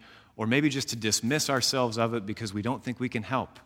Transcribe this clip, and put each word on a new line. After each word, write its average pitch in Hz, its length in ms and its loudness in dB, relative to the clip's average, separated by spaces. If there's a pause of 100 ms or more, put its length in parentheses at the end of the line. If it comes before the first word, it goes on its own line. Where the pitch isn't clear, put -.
(360)
or 113 80 -2
maybe 135 240 4
just 135 200 -2
to - 80 -4
dismiss 113 520 0
ourselves 123 500 2
of 117 160 2
it 107 120 -4
because 104 260 -6
we 104 100 -2
don't 117 200 -2
think 123 160 -6
we 123 100 0
can 113 140 -4
help. 120 440 -2